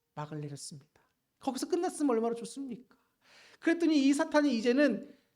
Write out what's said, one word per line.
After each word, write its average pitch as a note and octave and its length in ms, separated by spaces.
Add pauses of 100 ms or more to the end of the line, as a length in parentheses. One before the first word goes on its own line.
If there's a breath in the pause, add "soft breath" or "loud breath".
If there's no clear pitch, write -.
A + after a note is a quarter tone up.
(140)
막을 D3+ 280
내렸습니다. C#3+ 600 (380)
거기서 C4 300
끝났으면 E4 420
얼마나 A#3 240
좋습니까? A#3 600 (640 soft breath)
그랬더니 D#4+ 480
이 C#4+ 60
사탄이 D4+ 440
이제는 B3 540 (240 loud breath)